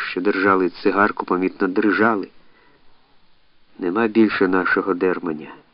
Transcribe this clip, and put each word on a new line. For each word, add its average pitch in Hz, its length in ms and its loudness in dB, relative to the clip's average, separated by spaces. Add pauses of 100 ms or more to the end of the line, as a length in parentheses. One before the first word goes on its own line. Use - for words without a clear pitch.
(100)
що 90 100 -6
держали 95 500 2
цигарку, 101 560 0
помітно 92 420 -2
дрижали. 101 600 0 (1500)
"Нема 92 280 0
більше 107 420 2
нашого 92 460 0
Дерманя. 87 600 -4 (200)